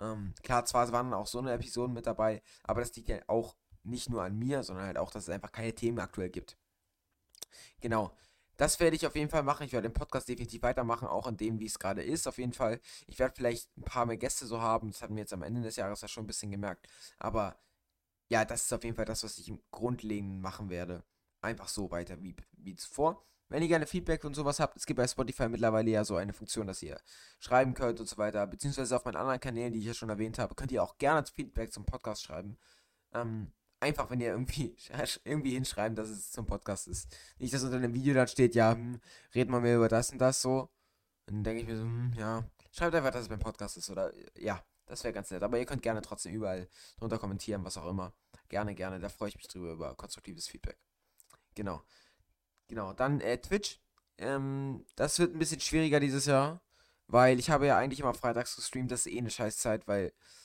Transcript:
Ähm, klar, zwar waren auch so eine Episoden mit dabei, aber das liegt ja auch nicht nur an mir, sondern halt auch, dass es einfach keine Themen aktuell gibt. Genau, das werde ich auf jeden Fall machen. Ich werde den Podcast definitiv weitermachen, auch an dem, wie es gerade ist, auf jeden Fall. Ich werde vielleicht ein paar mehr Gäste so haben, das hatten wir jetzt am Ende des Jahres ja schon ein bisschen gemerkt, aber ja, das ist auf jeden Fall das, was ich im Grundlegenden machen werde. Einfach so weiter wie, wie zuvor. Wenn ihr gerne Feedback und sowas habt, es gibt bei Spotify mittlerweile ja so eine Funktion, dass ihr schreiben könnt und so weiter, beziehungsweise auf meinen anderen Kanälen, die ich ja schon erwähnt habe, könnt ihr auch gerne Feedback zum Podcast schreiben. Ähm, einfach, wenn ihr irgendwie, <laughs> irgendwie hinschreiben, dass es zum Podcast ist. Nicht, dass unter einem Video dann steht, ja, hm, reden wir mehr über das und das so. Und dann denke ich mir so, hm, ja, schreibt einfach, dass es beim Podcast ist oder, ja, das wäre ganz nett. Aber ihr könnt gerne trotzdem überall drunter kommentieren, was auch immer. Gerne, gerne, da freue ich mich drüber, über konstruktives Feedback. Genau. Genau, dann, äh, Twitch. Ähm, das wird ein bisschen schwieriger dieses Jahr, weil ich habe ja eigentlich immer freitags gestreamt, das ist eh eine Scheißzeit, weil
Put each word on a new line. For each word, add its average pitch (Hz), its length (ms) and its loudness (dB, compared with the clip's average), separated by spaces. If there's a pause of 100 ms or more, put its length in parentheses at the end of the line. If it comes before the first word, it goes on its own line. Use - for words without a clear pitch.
Ähm, 104 420 -6
klar, 123 220 0
zwar 123 280 8
waren 123 200 4
auch 101 140 0
so - 120 -2
eine 131 140 2
Episoden 120 400 0
mit 120 140 -4
dabei, 110 360 4 (220)
aber 110 160 2
das 120 160 -4
liegt 117 120 -4
ja 107 180 0
auch 113 300 2 (260)
nicht 120 260 -6
nur 117 140 0
an 98 160 -2
mir, 131 240 0
sondern 92 240 -6
halt 95 120 -4
auch, 90 120 -2
dass 101 140 -10
es - 40 -8
einfach 95 240 -6
keine 113 220 -4
Themen 117 240 0
aktuell 95 320 -4
gibt. - 260 -10 (1200)
Genau, 110 360 0 (400)
das - 240 2
werde 165 160 6
ich 160 100 0
auf 139 80 -2
jeden 151 160 0
Fall 156 120 2
machen. 143 220 0
Ich 127 80 -6
werde 113 160 0
den 113 60 -6
Podcast - 340 -2
definitiv 117 340 -6
weitermachen, 120 440 0
auch 110 200 -2
an 113 100 -4
dem, 110 240 -2
wie 110 60 -4
es - 120 -6
gerade 98 240 -2
ist, 135 240 -2
auf 131 120 -4
jeden 123 160 -4
Fall. 117 260 0 (260)
Ich - 120 -16
werde 127 180 2
vielleicht 120 400 -2
ein 131 80 -14
paar 120 220 0
mehr 113 100 0
Gäste 123 300 -4
so 113 140 -4
haben, 110 300 2
das - 120 -12
hatten 107 120 -6
wir 107 60 -4
jetzt 101 120 -8
am 92 100 -6
Ende 110 180 -2
des 110 160 -6
Jahres 101 240 -4
ja 104 80 -12
schon 110 160 -8
ein 104 40 -10
bisschen 104 220 -6
gemerkt, 98 380 -6 (300)
aber 107 420 -2 (720)
ja, 110 140 6
das 120 180 -2
ist - 100 -2
auf 113 120 -4
jeden 113 120 -4
Fall 110 80 -2
das, 113 180 -4
was 107 160 -10
ich - 100 -14
im 110 120 -10 (100)
Grundlegenden 104 720 -4
machen 95 300 -6
werde. 87 340 -6 (380)
Einfach 98 260 -6
so 95 220 -4
weiter 87 320 -6
wie, 92 120 -12 (180)
wie 92 240 -14
zuvor. - 500 0 (220)
Wenn 151 140 0
ihr 170 60 2
gerne 160 200 4
Feedback 170 340 0
und 147 120 -6
sowas 143 260 0
habt, 143 160 2
es - 100 -8
gibt 123 120 0
bei 120 100 4
Spotify 123 400 0
mittlerweile 113 420 4
ja 107 140 4
so 104 100 -2
eine 95 180 0
Funktion, 107 360 -4
dass 95 160 -8
ihr - 160 -10 (400)
schreiben 127 340 4
könnt 120 240 0
und 110 100 -8
so - 80 -10
weiter, 104 300 0
beziehungsweise 127 480 -2
auf 123 100 0
meinen 107 120 -4
anderen 127 240 0
Kanälen, 120 320 -2
die 110 80 -2
ich 104 60 -4
ja 117 80 -4
schon 113 140 -6
erwähnt 107 300 -2
habe, 110 160 -2
könnt 127 160 -6
ihr 123 100 2
auch - 180 0
gerne 143 280 4
Feedback 113 460 -6
zum 104 120 -12
Podcast - 380 -6
schreiben. 92 340 -10 (560)
Ähm, 113 380 -4 (300)
einfach, 143 280 0
wenn 123 120 -2
ihr 117 80 0
irgendwie, 120 480 -4 (240)
<laughs> - 240 -4
irgendwie 135 300 -2
hinschreiben, 113 420 -2
dass 110 120 -4
es 104 220 -10
zum 113 160 -6
Podcast 98 400 -4
ist. - 260 -8 (280)
Nicht, 127 120 -2
dass 131 120 0
unter 127 140 0
einem 120 160 2
Video 135 200 4
dann 127 140 8
steht, 120 260 6
ja, 113 160 10
hm, 117 300 -2 (340)
reden 123 160 4
wir 123 100 4
mehr 120 180 6
über 113 100 8
das 113 220 4
und 131 80 -12
das 131 220 4
so. 127 300 0 (560)
Und 101 80 -6
dann 107 80 -2
denke 110 200 -2
ich 113 40 -6
mir 113 100 -4
so, 110 60 -4
hm, 117 340 -2
ja, 113 320 -4 (220)
schreibt 170 240 2
einfach, 139 160 4
dass 123 120 -4
es 107 60 -8
beim 107 120 -6
Podcast 101 360 -6
ist 87 140 -10
oder, 95 220 -2 (260)
ja, 95 260 -4 (220)
das - 160 -10
wäre 117 100 -4
ganz 101 200 -8
nett. 92 100 -4
Aber 117 160 0
ihr 127 80 -2
könnt 135 160 -6
gerne 110 200 0
trotzdem 98 300 -10
überall 92 360 -4 (320)
drunter 110 180 -2
kommentieren, 98 460 -4
was 92 120 -8
auch 82 140 -8
immer. 92 220 -4 (360)
Gerne, 101 280 -2
gerne, 92 240 -6
da 98 80 -6
freue 104 220 -6
ich - 60 -14
mich - 120 -18
drüber, 85 240 -8
über 78 240 -8
konstruktives - 500 -12
Feedback. - 320 -10 (800)
Genau. 95 260 -6 (840)
Genau, 104 260 -6
dann, 135 280 0
äh, 120 200 0
Twitch. - 400 -2 (360)
Ähm, 135 800 -4
das - 240 0
wird 175 160 4
ein 156 60 -6
bisschen 160 200 0
schwieriger 156 380 4
dieses 139 280 2
Jahr, 147 360 4 (460)
weil 127 320 10
ich 143 100 -2
habe 143 160 6
ja 131 100 8
eigentlich 131 220 2
immer 131 160 0
freitags 120 400 -2
gestreamt, 127 380 -4
das 123 140 0
ist - 60 -6
eh 113 60 -4
eine 117 120 -2
Scheißzeit, 110 580 0
weil 101 240 2 (320)